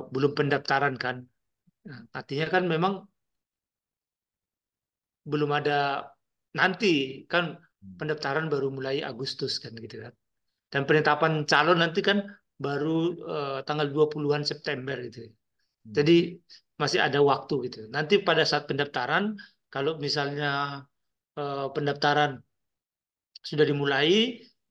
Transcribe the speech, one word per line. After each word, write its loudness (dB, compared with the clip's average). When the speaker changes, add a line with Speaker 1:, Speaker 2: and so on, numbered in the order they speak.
Speaker 1:
belum 2
pendaftaran 0
kan. -4
Nah, -16
artinya -4
kan 2
memang 0
belum 0
ada 0
nanti 0
kan -2
Speaker 2:
Hmm. -18
Speaker 1:
pendaftaran -4
baru -2
mulai -6
Agustus -8
kan -16
gitu -16
kan. -16
Dan 2
penetapan 4
calon 4
nanti 0
kan 2
baru, -2
eh, -6
tanggal 0
dua 6
puluhan 0
September -6
gitu. -16
Speaker 2:
Hmm. -20
Speaker 1:
Jadi 8
masih 0
ada 2
waktu -2
gitu. -14
Nanti 0
pada 4
saat 0
pendaftaran, -2
kalau -2
misalnya, -4
eh, -4
pendaftaran 2
sudah 2
dimulai 2